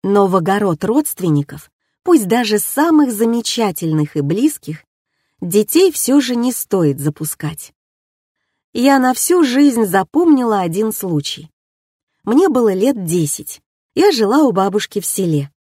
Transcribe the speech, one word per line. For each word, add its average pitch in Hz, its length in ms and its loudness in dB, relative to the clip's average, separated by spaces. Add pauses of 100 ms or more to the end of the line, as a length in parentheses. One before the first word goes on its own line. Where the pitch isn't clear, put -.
Но 196 240 4
в 185 100 0
огород 190 480 0
родственников, 175 840 -2 (320)
пусть 302 240 2
даже 214 320 0
самых 294 540 2
замечательных 202 1040 -2
и 147 60 -2
близких, 165 640 -4 (560)
детей 214 520 0
всё 277 280 0
же 247 160 -4
не 240 160 -2
стоит 156 480 -2
запускать. 151 760 -8 (1000)
Я 269 220 4
на 254 160 2
всю 339 300 2
жизнь 247 400 2
запомнила 226 760 2
один 190 340 -2
случай. 170 560 -6 (760)
Мне 302 240 2
было 233 260 2
лет 214 300 0
десять. 165 560 -4 (340)
Я 392 160 4
жила 240 320 2
у 262 80 4
бабушки 196 500 -2
в 170 60 -10
селе. 156 460 -4 (100)